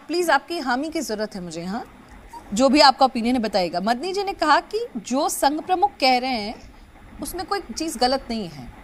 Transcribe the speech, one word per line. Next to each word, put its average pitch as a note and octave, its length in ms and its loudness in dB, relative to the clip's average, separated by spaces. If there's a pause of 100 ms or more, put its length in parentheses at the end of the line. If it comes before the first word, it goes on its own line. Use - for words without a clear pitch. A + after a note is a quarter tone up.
please E4+ 240 0
आपकी D4+ 280 0
हामी C4 300 -2
की D#4 120 -4
जरूरत G#3+ 340 -6
है G3 60 -10
मुझे E3+ 220 -10
यहाँ, G3 220 -6 (720)
जो C4 140 6
भी C#4+ 120 6
आपका C4+ 260 8
ओपिनियन B3 300 0
है A3+ 60 0
बताइएगा। F3+ 380 0
मदनी B3 320 -2
जी G4 120 -2
ने G4 80 -4
कहा D4+ 280 4
कि A#4 260 -6 (100)
जो C4 320 -2
संघ D4+ 320 0
प्रमुख F#4+ 400 0
कह C4 180 4
रहे C4 120 -2
हैं A3 420 -6 (500)
उसमें F4 240 -8
कोई A4+ 140 -2
चीज़ D#4 380 -8
गलत C4 320 0
नहीं A3 180 -6
है। C#3 200 -16 (160)